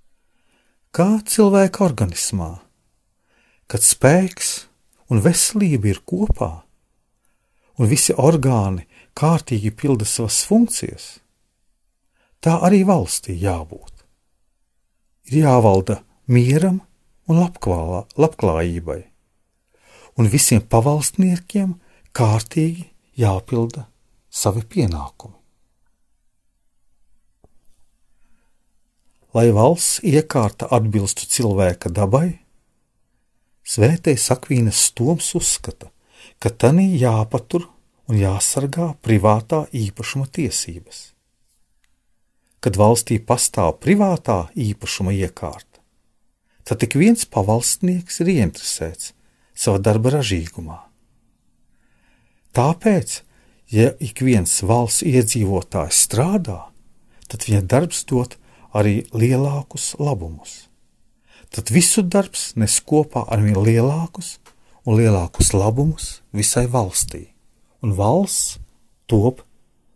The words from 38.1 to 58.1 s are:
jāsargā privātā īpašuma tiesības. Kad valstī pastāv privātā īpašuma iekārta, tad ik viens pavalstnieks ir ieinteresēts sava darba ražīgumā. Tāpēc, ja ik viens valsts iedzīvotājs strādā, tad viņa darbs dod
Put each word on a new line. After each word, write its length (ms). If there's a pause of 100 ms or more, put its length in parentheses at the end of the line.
jāsargā 720 (120)
privātā 720
īpašuma 580
tiesības. 840 (1500)
Kad 120
valstī 460
pastāv 580
privātā 720
īpašuma 600
iekārta, 640 (880)
tad 160
ik 140
viens 260
pavalstnieks 960
ir 140
ieinteresēts 800 (440)
sava 220
darba 380
ražīgumā. 640 (1700)
Tāpēc, 680 (500)
ja 280
ik 200
viens 420
valsts 440
iedzīvotājs 1000
strādā, 560 (720)
tad 160
viņa 160
darbs 400
dod 320 (380)